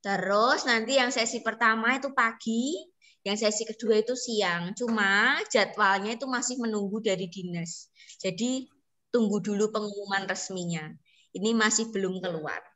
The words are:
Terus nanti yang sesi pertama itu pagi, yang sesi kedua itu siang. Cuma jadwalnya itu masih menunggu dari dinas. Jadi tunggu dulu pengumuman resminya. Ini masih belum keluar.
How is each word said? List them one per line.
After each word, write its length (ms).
Terus 640
nanti 320
yang 160
sesi 320
pertama 480
itu 160
pagi, 640
yang 160
sesi 320
kedua 320
itu 160
siang. 560
Cuma 720
jadwalnya 720
itu 80
masih 320
menunggu 480
dari 240
dinas. 560
Jadi 480
tunggu 240
dulu 320
pengumuman 560
resminya. 640
Ini 160
masih 400
belum 240
keluar. 480